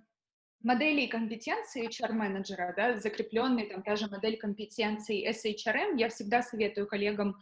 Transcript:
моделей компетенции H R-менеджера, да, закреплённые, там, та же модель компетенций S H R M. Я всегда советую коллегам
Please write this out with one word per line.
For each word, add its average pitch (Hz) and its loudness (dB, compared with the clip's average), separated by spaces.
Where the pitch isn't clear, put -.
моделей 254 4
компетенции 233 -4
H 226 -6
R-менеджера, 196 0
да, 220 4
закреплённые, 220 2
там, 190 -8
та 208 2
же 208 -2
модель 220 -2
компетенций 214 -2
S 220 -2
H 214 -2
R 214 2
M. 349 2
Я 226 4
всегда 233 2
советую 202 -2
коллегам 202 0